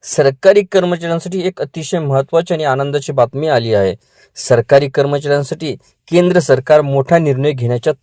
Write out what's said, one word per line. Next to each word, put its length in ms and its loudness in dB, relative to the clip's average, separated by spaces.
सरकारी 580 2
कर्मचाऱ्यांसाठी 840 -4
एक 140 -8
अतिशय 380 -6
महत्त्वाची 540 0
आणि 100 -4
आनंदाची 480 -2
बातमी 360 0
आली 260 0
आहे. 220 2
सरकारी 540 2
कर्मचाऱ्यांसाठी 880 -2
केंद्र 320 2
सरकार 420 2
मोठा 360 0
निर्णय 340 0
घेण्याच्या 520 -2